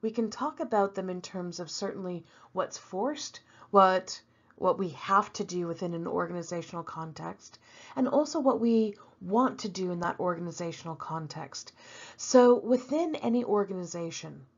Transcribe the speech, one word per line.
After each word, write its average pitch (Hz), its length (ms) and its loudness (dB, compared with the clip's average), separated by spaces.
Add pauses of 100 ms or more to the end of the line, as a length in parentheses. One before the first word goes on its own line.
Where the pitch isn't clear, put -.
we 220 100 -2
can 220 200 -2
talk 302 300 -6
about 202 340 2
them 185 160 -4
in 180 100 -6
terms 180 400 -10
of 165 100 -10
certainly 180 540 -6 (280)
what's - 260 -4
forced, - 640 -6 (300)
what, 185 520 6 (340)
what 175 220 2
we 185 120 -2
have 196 440 2
to 202 100 -4
do 175 220 -2
within 170 260 -4
an 170 140 -4
organizational 170 800 -4
context, 165 760 -12 (360)
and 254 140 0
also 302 320 2
what 254 200 2
we 226 360 4 (240)
want 233 380 2
to 220 100 -6
do 185 220 -4
in 175 100 -4
that 170 180 -2
organizational 170 760 -4
context. 160 760 -10 (440)
So 247 380 8
within 285 640 0
any 233 280 0
organization 170 1000 -4 (120)